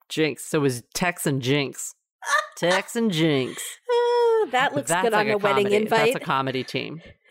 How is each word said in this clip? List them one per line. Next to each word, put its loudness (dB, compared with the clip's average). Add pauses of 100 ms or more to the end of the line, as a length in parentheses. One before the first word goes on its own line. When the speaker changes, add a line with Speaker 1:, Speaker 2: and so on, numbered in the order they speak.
Speaker 1:
Jinx. -2
So 0
it 0
was 0 (100)
Tex -2
and 0
Jinx. -2 (300)
Speaker 2:
<laughs> -2
Speaker 1:
Tex 0
and 0
Jinx. 0 (280)
Speaker 2:
Ah, 2
that 0
looks -4
Speaker 1:
That's 2
Speaker 2:
good 2
on 4
Speaker 1:
like 0
Speaker 2:
a 2
Speaker 1:
a 0
Speaker 2:
wedding 2
Speaker 1:
comedy. 2
Speaker 2:
invite. 2
Speaker 1:
That's -6
a -10
comedy -2
team. -6 (300)